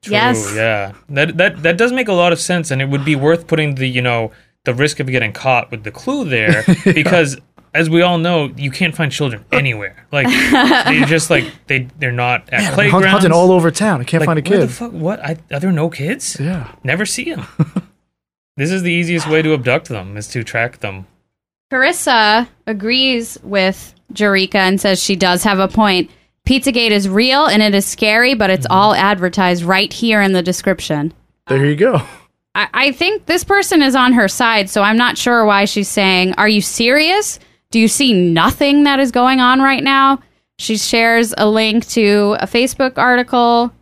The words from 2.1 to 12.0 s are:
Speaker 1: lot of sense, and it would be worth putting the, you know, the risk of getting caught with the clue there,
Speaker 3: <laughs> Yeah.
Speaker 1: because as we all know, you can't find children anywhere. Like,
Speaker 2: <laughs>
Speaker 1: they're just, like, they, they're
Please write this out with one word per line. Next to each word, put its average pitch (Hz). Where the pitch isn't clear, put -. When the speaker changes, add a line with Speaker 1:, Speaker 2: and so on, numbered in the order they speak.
Speaker 1:
lot 175
of 165
sense, 170
and 135
it 139
would 139
be 151
worth 160
putting 147
the, 135
you 127
know, 117
the 127
risk 143
of 135
getting 120
caught 123
with 120
the 104
clue 262
there, 127
Speaker 3:
<laughs> 180
Yeah. 196
Speaker 1:
because 156
as 160
we 170
all 175
know, 165
you 139
can't 165
find 147
children 120
anywhere. 110
Like, 147
Speaker 2:
<laughs> 262
Speaker 1:
they're 240
just, 160
like, 139
they, 127
they're 127